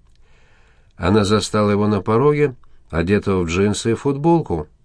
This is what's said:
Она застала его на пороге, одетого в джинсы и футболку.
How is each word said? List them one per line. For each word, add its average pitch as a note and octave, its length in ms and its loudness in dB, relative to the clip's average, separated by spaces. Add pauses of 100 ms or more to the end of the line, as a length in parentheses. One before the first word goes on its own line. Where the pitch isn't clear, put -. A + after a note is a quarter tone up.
(960)
Она G2 280 2
застала G#2 460 0
его G#2 160 0
на G#2 160 0
пороге, C#3 520 0 (360)
одетого F#2 520 0
в E2+ 60 -4
джинсы G2+ 440 0
и - 20 0
футболку. C#3 760 -2 (160)